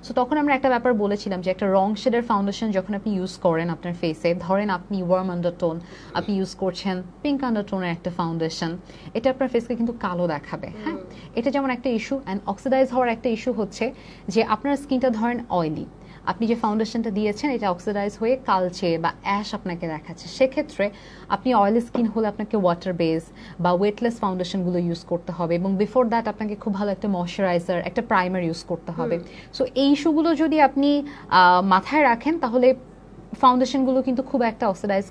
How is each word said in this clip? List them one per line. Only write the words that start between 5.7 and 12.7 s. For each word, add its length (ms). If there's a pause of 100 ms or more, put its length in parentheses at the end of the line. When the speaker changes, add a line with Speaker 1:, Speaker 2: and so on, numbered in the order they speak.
Speaker 1:
আপনি 220
ইউজ 180
করছেন 480 (200)
পিঙ্ক 220
আন্ডারটোনের 460
একটা 200
ফাউন্ডেশন, 680 (360)
এটা 160
আপনার 180
ফেসকে 260
কিন্তু 260
কালো 260
দেখাবে, 400
হ্যাঁ? 280
Speaker 2:
হুম। 100 (300)
Speaker 1:
এটা 160
যেমন 200
একটা 200
ইস্যু। 380
And 180
অক্সিডাইজ 460